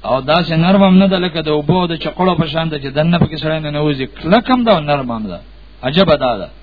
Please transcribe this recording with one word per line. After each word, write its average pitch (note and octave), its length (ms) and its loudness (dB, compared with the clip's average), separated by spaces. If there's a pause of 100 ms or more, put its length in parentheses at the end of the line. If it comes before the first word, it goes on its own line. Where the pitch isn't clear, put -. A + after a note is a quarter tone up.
او B2 160 -2
داسې D#3 320 0 (100)
نرم G3 200 4
هم F#3+ 140 6
نه G3 100 6
ده F#3+ 100 2
لکه F3 240 -4
د D3+ 80 -4
اوبو D3+ 300 0
او F3+ 80 -2
د E3 80 -4
چقړو F3 460 -2
په E3 40 0
شان D#3+ 240 -4
ده D3+ 100 -6
چې C3+ 180 -8
دننه E3+ 220 2
پکې D#3 220 0
سړی D#3 180 -4
نه D3+ 120 -8
ننوځي. D3 340 -2 (160)
کلک G#3 300 0
هم B3+ 120 0
ده A3+ 80 2
او F3+ 80 4
نرم C#3+ 320 -2
هم A2 160 -6
ده. F2 120 -10 (440)
عجبه D3+ 320 2
دا B2 220 -2
ده. F2+ 120 -10 (140)